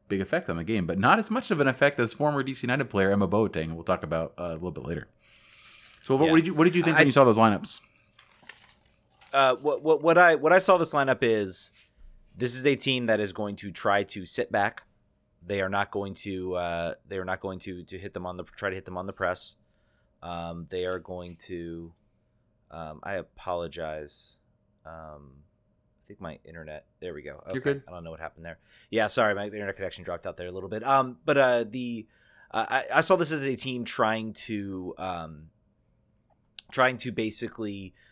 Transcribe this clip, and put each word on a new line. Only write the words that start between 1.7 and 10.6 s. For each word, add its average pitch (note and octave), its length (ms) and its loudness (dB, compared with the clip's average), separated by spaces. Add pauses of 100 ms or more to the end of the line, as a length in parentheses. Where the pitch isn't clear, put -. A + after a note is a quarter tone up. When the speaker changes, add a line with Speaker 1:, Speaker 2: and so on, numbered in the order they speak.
Speaker 1:
as A#2 140 0
former C#3+ 320 -2
D C3+ 100 -6
C B2+ 120 -6
United C3 240 0
player G2 200 4
Emma G2+ 160 4
Boateng, E2+ 480 0
we'll E2 80 -12
talk F2 220 -2
about, D#2+ 340 -4
uh, F2 120 -6
a E2 40 -6
little E2+ 160 -6
bit C#2 140 -12
later. D#2 240 -6 (920)
So C3 120 0
what, C#3+ 120 4
Speaker 2:
Yeah. D#3+ 40 4
Speaker 1:
what D#3+ 60 6
did D#3+ 100 6
you, D#3+ 80 -2
what D#3 100 6
did F3 120 6
you F3 60 4
think E3 140 4
Speaker 2:
I D#3 40 6
Speaker 1:
when D#3 80 8
you C3 40 2
saw C#3 120 8
those A2+ 140 6
lineups? A2 420 4 (1500)
Speaker 2:
Uh, C3+ 240 6
what, C3+ 260 -2
what, D3+ 200 4
what E3 160 6
I, F3 160 10
what D3+ 180 6
I F#3 60 10
saw F#3 200 6